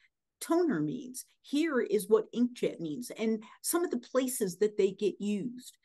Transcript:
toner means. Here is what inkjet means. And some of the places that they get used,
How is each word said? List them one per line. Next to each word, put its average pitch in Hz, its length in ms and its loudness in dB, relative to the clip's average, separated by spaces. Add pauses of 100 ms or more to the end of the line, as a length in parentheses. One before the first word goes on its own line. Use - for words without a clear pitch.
(400)
toner 330 400 2
means. 151 460 -4 (160)
Here 294 400 0
is 196 260 0
what 214 240 4
inkjet 233 480 0
means. 151 300 -6
And 220 340 -2 (200)
some 349 200 0
of - 80 -2
the 247 80 -2
places 247 580 -2
that 208 200 0
they 196 140 4
get 196 280 -2
used, 208 640 -4